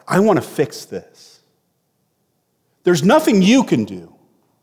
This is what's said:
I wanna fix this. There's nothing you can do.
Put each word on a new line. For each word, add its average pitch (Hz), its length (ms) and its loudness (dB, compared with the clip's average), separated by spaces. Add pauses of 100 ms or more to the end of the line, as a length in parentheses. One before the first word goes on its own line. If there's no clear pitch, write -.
I 180 100 -2
wanna 190 240 2
fix - 420 -8
this. - 500 -18 (1500)
There's 175 200 0
nothing 240 400 2
you 233 220 4
can 123 200 -2
do. 90 300 -16 (480)